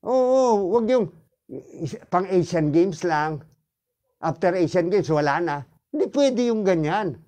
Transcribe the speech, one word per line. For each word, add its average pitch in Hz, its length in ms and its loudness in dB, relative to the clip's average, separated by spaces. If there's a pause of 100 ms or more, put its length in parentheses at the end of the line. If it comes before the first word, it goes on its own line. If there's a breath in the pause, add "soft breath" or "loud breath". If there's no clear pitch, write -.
Oo, 247 640 2
wag 226 160 2
yung 247 240 2 (960)
pang 180 240 -2
Asian 170 400 0
Games 170 320 0
lang. 156 400 -2 (800)
After 175 320 -2
Asian 175 320 0
Games, 180 240 0
wala 151 320 0
na. 156 140 -4 (340)
Hindi - 240 -2
pwede 254 320 2
yung 226 160 0
ganyan. 175 640 -2